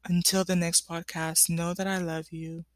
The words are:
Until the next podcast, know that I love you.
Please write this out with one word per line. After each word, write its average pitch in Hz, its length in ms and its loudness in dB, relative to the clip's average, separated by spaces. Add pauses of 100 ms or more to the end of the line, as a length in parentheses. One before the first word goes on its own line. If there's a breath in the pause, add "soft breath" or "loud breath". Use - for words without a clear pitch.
Until 180 400 2
the 185 120 2
next 170 320 2
podcast, 165 600 0
know 170 260 0
that 190 120 -4
I 190 120 0
love 160 340 -4
you. 165 320 -10 (120)